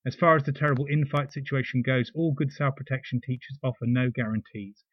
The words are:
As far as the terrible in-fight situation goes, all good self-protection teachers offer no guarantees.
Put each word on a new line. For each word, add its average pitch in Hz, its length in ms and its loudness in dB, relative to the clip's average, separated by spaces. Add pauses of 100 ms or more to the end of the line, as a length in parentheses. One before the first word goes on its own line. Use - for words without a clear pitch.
As 131 100 -4
far 165 200 6
as 151 80 2
the 147 80 -2
terrible 143 340 0
in-fight 143 460 0
situation 135 520 -2
goes, 127 320 2
all 160 180 2
good 139 180 0
self-protection 135 680 -2
teachers 131 400 -8
offer 123 240 -4
no 127 240 2
guarantees. 110 840 -4